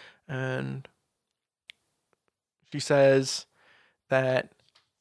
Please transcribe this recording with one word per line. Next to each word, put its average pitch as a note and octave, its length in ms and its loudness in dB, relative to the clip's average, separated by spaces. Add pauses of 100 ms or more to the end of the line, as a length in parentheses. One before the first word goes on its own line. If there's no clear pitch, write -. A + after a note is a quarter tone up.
(280)
And C3+ 600 -8 (1800)
she D3 80 -10
says C3+ 680 2 (640)
that C3 420 -2 (500)